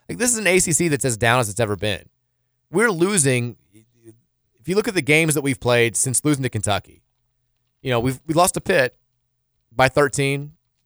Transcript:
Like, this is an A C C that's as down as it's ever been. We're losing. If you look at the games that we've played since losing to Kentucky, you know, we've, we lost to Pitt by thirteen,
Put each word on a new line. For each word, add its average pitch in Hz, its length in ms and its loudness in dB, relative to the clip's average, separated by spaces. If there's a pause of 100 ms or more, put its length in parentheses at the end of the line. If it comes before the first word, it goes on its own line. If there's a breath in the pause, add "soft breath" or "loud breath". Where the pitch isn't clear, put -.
Like, - 80 -10
this 240 140 0
is 220 80 -4
an 208 80 -2
A 180 100 4
C 180 140 0
C 170 160 2
that's 143 180 0
as 120 120 -2
down 117 220 2
as 113 100 -2
it's 101 100 -6
ever 104 160 -2
been. 98 340 -6 (640)
We're 214 200 2
losing. 143 680 0 (1000)
If - 100 -8
you 180 60 -2
look 202 120 0
at 214 80 -4
the 170 80 0
games 151 320 2
that 143 60 -2
we've 135 180 -2
played 117 360 2
since - 300 -2
losing 147 160 0
to 127 80 -2
Kentucky, - 540 -6 (800)
you 135 80 -4
know, 120 80 0
we've, 127 260 -2
we 160 80 -4
lost 175 220 2
to 170 60 -6
Pitt 147 360 0 (760)
by 131 180 2
thirteen, 143 640 0 (320)